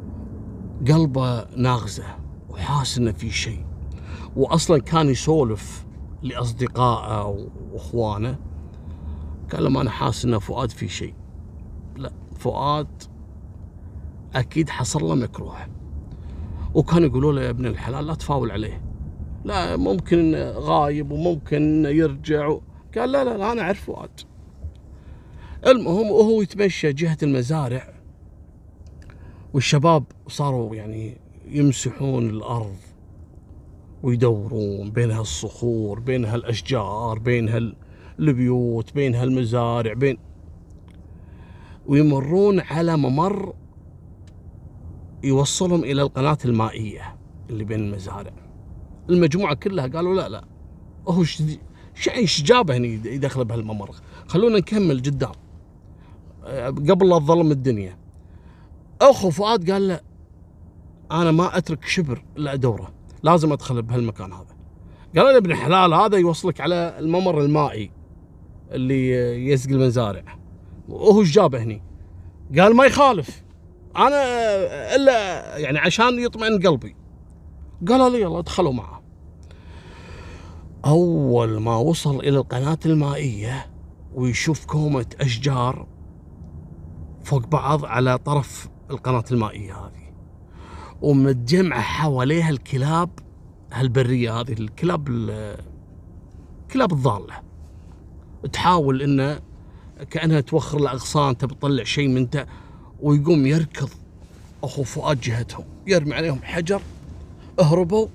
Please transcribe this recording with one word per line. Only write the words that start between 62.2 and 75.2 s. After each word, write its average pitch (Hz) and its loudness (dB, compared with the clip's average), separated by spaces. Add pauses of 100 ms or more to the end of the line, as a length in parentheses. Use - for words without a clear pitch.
إلا 143 -4
أدوره، 120 -2 (300)
لازم 156 6
أدخل 131 -2
بهالمكان 113 -4
هذا." - -20 (640)
قال: 254 8
"يا 262 10
ابن 185 4
الحلال، 165 4
هذا 202 4
يوصلك 170 0
على 170 -2
الممر 165 2
المائي 143 2 (800)
اللي 127 2 (360)
يسقي 135 2
المزارع، 120 2 (640)
وهو 196 6
إيش 175 4
جابه 139 4
هني؟" 107 -6 (800)
قال: 214 10
"ما 262 8
يخالف، 240 4 (540)
أنا 277 4 (720)
إلا 208 4